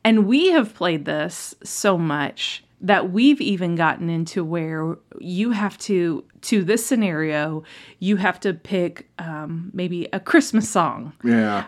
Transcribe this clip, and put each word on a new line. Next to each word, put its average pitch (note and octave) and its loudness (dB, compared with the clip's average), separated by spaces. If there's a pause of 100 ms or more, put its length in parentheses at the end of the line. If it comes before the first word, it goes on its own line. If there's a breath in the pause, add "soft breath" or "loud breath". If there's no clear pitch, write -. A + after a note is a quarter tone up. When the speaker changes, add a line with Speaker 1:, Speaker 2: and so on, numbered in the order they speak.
Speaker 1:
And A3 6
we C#4+ 4
have C4 2
played E3 -2
this D#3 -6
so - 0
much D3 -4 (160)
that F#3 2
we've C4+ 4
even F3 -2
gotten E3 0
into E3 -2
where D#3+ -4 (220)
you F#3+ -2
have G3+ -2
to, F3 0 (200)
to G#3 2
this G#3+ 0
scenario, D#3 0 (360 loud breath)
you G3 2
have F#3+ 0
to F#3+ -2
pick, F3 -4 (100)
um, E3 -10
maybe F3+ -6
a F#3+ -4
Christmas - 2
song. C#3 -2 (120)
Speaker 2:
Yeah. A2+ 2